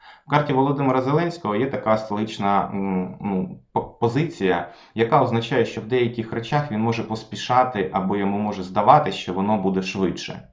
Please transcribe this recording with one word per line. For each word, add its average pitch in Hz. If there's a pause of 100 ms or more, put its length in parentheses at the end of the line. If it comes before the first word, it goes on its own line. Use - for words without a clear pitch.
(280)
В -
карті 147
Володимира 135
Зеленського 139
є 117
така -
столична, 104
м, 95
ну, 95 (140)
по-, -
позиція, 113 (260)
яка 113
означає, 117
що -
в 101
деяких 120
речах 143
він 107
може 113
поспішати, 107
або 95
йому 101
може 101
здаватись, 104
що -
воно 101
буде 95
швидше, -